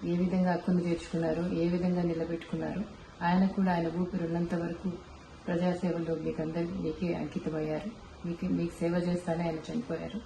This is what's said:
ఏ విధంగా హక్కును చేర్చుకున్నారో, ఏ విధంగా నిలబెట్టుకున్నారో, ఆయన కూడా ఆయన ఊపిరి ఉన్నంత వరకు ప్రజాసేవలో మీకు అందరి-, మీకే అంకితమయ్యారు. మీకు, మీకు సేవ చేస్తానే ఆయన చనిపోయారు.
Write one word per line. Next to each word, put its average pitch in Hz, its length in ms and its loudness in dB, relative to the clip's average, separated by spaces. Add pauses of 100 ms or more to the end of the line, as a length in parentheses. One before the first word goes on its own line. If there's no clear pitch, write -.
ఏ 175 100 2
విధంగా 180 340 4
హక్కును 175 280 4
చేర్చుకున్నారో, 170 720 0
ఏ 165 140 2
విధంగా 180 360 2
నిలబెట్టుకున్నారో, 165 760 -2 (400)
ఆయన 180 240 6
కూడా 190 280 4
ఆయన 170 140 2
ఊపిరి 175 380 0
ఉన్నంత 170 300 0
వరకు 170 360 -2 (560)
ప్రజాసేవలో 170 680 2
మీకు 160 260 -2
అందరి-, 170 400 -2
మీకే 170 320 -2
అంకితమయ్యారు. 156 960 -4 (200)
మీకు, 170 180 -4
మీకు 170 340 0
సేవ 170 140 2
చేస్తానే 175 500 2
ఆయన 165 300 -2
చనిపోయారు. 165 520 -4